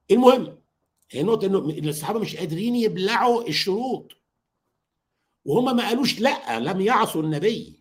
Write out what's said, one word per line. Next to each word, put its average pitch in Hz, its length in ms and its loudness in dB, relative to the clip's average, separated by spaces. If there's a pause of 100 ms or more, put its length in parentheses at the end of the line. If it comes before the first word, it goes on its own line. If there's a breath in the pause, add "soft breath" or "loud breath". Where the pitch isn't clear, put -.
(100)
المهم، 240 480 6 (520)
هي - 100 -6
النقطة 208 260 0
إنه 156 420 -2
الصحابة 151 320 -4
مش 156 160 -6
قادرين 180 400 -4
يبلعوا 226 720 0
الشروط، 196 640 -4 (1300)
وهم 247 320 0
ما 220 120 0
قالوش 240 320 -2
لأ، 123 400 -2
لم 185 200 -4
يعصوا 214 420 0
النبي، 156 580 -4